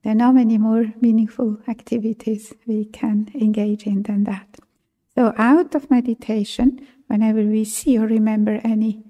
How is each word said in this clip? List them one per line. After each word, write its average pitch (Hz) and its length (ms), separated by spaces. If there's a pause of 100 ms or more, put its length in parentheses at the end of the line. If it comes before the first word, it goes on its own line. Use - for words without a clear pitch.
there 214 80
are 214 40
not 247 200
many 226 220
more 220 420
meaningful 220 580 (100)
activities 220 840 (140)
we 214 180
can 214 480
engage 214 500
in 202 200
than 208 220
that. 190 340 (560)
So 233 220
out 277 380
of 285 140
meditation, 240 960 (220)
whenever 220 340
we 214 220
see 226 340
or 220 80
remember 214 580
any 220 460